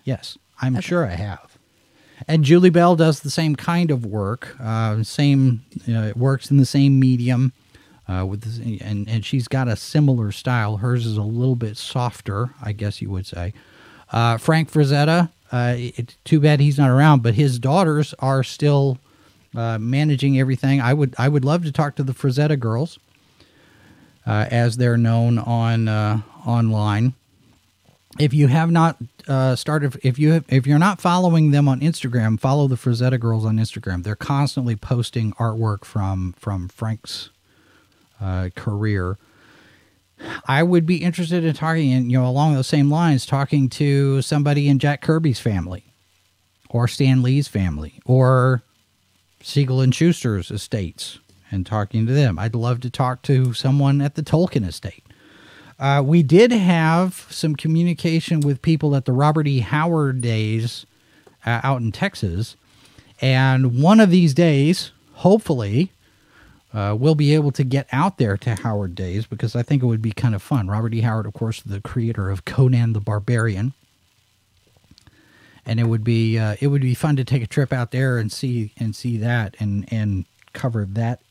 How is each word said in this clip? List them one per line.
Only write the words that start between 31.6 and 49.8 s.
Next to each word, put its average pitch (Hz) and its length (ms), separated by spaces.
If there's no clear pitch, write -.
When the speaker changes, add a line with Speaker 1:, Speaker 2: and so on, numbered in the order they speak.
Speaker 1:
on 131 120
Instagram, 120 580
follow 139 300
the 127 80
Frazetta 123 420
Girls 113 260
on 110 120
Instagram. 95 480
They're 104 100
constantly 135 640
posting 117 560
artwork 110 520
from, 95 540
from 92 300
Frank's, - 600
uh, 92 340
career. 101 640
I 139 160
would 175 240
be 170 160
interested 170 420
in 160 100
talking, 160 360
in, 127 180
you 127 100
know, 127 100
along 143 260
those 131 140
same 143 200
lines, 151 380
talking 139 440
to 139 520
somebody 143 460
in 139 100
Jack 143 240
Kirby's 160 380
family, 92 420
or 120 160
Stan 131 340
Lee's 135 280
family, 76 460
or 127 580
Siegel 131 380